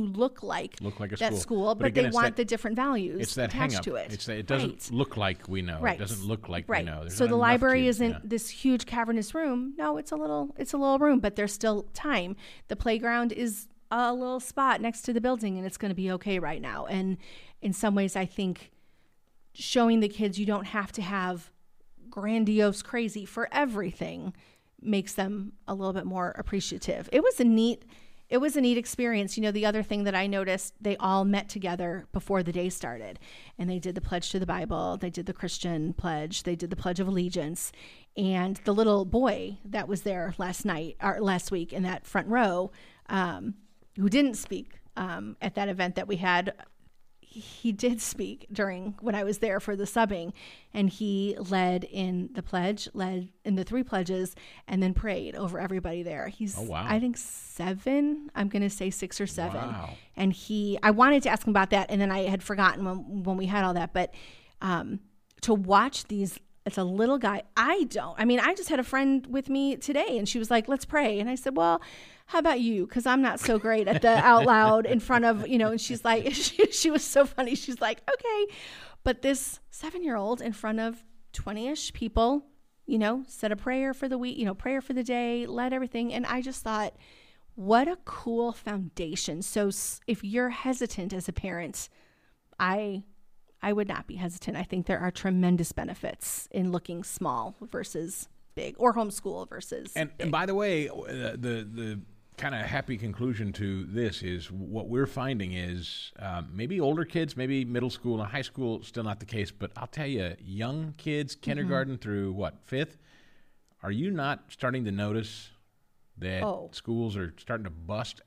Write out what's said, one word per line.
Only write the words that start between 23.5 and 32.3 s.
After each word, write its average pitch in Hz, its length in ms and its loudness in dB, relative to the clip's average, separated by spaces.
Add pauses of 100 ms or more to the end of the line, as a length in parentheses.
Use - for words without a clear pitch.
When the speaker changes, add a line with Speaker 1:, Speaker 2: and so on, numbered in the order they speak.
Speaker 1:
everything 185 800 -2 (460)
makes 196 340 -2
them 202 380 -4 (160)
a 196 60 -4
little 190 180 -2
bit 180 140 -4
more 185 300 -2
appreciative. - 760 -4
It 302 100 6
was 494 160 4
a 247 60 6
neat, 226 400 6 (440)
it 240 100 2
was 285 180 2
a 294 40 4
neat 247 160 6
experience. 233 600 0
You 220 80 0
know, 208 80 2
the 208 140 0
other 214 160 2
thing 208 220 -2
that 196 100 2
I 190 120 2
noticed, 190 540 -2
they 202 160 0
all 190 280 4
met 202 240 2
together 180 640 -4
before 190 300 2